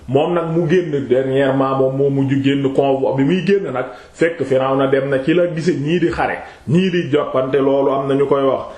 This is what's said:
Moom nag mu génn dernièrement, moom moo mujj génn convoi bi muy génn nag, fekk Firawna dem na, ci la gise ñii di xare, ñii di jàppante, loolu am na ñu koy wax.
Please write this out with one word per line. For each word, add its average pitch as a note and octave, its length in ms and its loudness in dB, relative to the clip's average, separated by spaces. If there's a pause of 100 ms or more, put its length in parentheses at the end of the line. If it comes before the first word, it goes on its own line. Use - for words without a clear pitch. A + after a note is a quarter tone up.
Moom D3+ 260 0
nag E3 220 -2
mu E3 120 0
génn D3+ 400 0
dernièrement, C3+ 720 0
moom C3+ 180 0
moo C#3 140 2
mujj C3+ 340 0
génn C#3 300 0
convoi C3+ 420 0
bi C3+ 80 2
muy F3 220 0
génn F#3+ 260 0
nag, B2 140 -4 (260)
fekk E3 320 -2
Firawna C3+ 440 2
dem C3+ 200 0
na, C3+ 160 0
ci D#3+ 100 2
la F3 200 2
gise D#3+ 160 0 (100)
ñii D#3 200 0
di E3 100 0
xare, - 280 -4 (300)
ñii F3+ 220 2
di E3 200 -2
jàppante, C3 480 0
loolu C#3 340 2
am C#3 160 -2
na C#3 60 0
ñu C#3 120 2
koy C#3 160 2
wax. C3 200 0 (160)